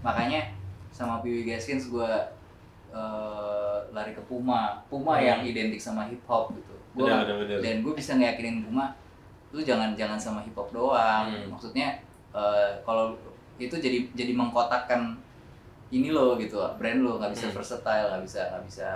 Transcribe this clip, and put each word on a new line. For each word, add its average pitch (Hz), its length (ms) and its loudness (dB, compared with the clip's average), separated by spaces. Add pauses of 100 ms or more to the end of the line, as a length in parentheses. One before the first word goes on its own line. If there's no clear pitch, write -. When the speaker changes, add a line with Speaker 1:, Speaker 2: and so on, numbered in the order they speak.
Speaker 1:
Makanya 277 480 0 (400)
sama 117 280 -4
P 123 80 -4
W 117 100 0 (100)
Gaskins 123 420 -4
gue, 117 220 0 (800)
eh, 104 880 -4 (120)
lari 110 220 -6
ke - 160 -12
Puma. 123 500 0 (140)
Puma 143 240 2
Speaker 2:
Hmm. - 80 6
Speaker 1:
yang 120 180 6
identik 110 380 -2
sama 110 260 -4
hip 120 220 -10
hop 113 240 2
gitu. - 240 -14 (180)
Gua 127 180 4
Speaker 2:
Bener, 104 160 4
bener, 101 160 0
bener. 101 160 -2
Speaker 1:
dan 113 140 0 (100)
gue 151 80 -2
bisa 139 240 -2
ngeyakinin 117 480 2
Puma, 131 300 -2 (580)
"Lu 151 80 -6
jangan, 110 380 2
jangan 107 180 -2
sama 107 300 -4
hip 110 100 -12
hop 101 160 -6
doang." 113 560 4
Speaker 2:
Hmm. 101 240 -6
Speaker 1:
Maksudnya, - 460 -4 (340)
eh, 104 380 4 (160)
kalau 113 320 2 (400)
itu 123 180 -4
jadi, 127 380 2
jadi 123 220 -2
mengkotakkan 120 800 2 (760)
ini 131 240 2
lo 127 240 6
gitu, 107 180 -4 (220)
brand 117 240 2
lo 117 160 2
nggak 104 180 -2
bisa 110 140 -4
Speaker 2:
Hmm. 98 60 -6
Speaker 1:
versatile, 107 540 0
nggak 95 140 -4
bisa, 95 160 -6 (120)
nggak 92 120 -8
bisa 98 320 -8